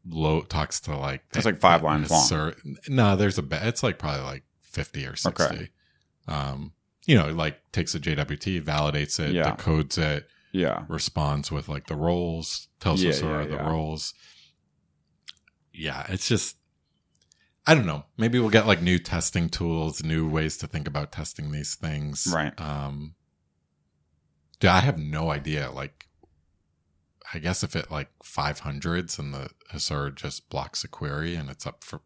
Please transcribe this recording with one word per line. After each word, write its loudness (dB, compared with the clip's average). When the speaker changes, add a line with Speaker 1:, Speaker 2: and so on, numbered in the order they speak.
Speaker 1:
lo-, 2
talks -2
to, -6
like, -6
Speaker 2:
It's, 0
Speaker 1:
the, 4
Speaker 2:
like, -4
five 8
Speaker 1:
the 0
Speaker 2:
lines 2
long. 8
Speaker 1:
Hasura-, -4
no, 6
there's 4
a -2
bit. -4
It's, -2
like, 0
probably, -4
like, -10
fifty -8
or -10
sixty. 0
Speaker 2:
Okay. -2
Speaker 1:
Um, -4
you 8
know, 6
it, -4
like, -4
takes -2
a -4
J -2
W -4
T, -4
validates 0
it, 0
Speaker 2:
Yeah. 2
Speaker 1:
decodes 0
it, -2
Speaker 2:
Yeah. 0
Speaker 1:
responds -2
with, -4
like, -10
the -4
roles, -2
tells 2
Speaker 2:
Yeah, 4
Speaker 1:
Hasura 0
Speaker 2:
yeah, -4
Speaker 1:
the -4
Speaker 2:
yeah. -2
Speaker 1:
roles. -4
Yeah, -8
it's -4
just, 0
I 10
don't 4
know. -2
Maybe 4
we'll 4
get, 8
like, 6
new 6
testing 0
tools, -2
new 2
ways 0
to -10
think -6
about -4
testing -8
these -6
things. -4
Speaker 2:
Right. -2
Speaker 1:
Um, -8
dude, 6
I 8
have 4
no -2
idea. -4
Like, -12
I -8
guess -2
if -6
it, -4
like, -6
five -4
hundreds -4
and -8
the -10
Hasura -4
just -10
blocks -8
a -10
query -6
and -8
it's -14
up -12
for -14